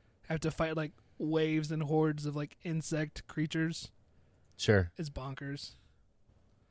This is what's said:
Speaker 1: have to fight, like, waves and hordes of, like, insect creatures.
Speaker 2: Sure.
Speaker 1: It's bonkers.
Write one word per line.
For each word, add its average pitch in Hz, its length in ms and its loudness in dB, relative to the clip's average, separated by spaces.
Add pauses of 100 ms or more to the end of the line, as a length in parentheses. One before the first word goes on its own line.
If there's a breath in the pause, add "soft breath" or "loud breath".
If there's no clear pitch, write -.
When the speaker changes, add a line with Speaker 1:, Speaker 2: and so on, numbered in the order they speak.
(300)
Speaker 1:
have 160 100 -2
to 156 120 -2
fight, 160 260 -2
like, 151 160 -2 (260)
waves 156 520 2
and 156 120 0
hordes 151 420 2
of, 147 100 -4
like, 147 280 -6
insect 156 640 -4
creatures. 160 640 -2 (680)
Speaker 2:
Sure. 95 400 6
Speaker 1:
It's 156 120 -6
bonkers. 139 600 -8 (1000)